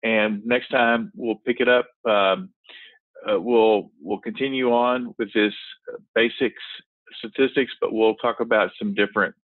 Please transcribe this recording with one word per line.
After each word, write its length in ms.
And 400
next 260
time 460
we'll 300
pick 140
it 100
up. 180
Um, 400
uh, 100
we'll, 520
we'll 180
continue 520
on 480
with 140
this 200
basics 480
statistics, 600
but 140
we'll 220
talk 240
about 400
some 160
different 500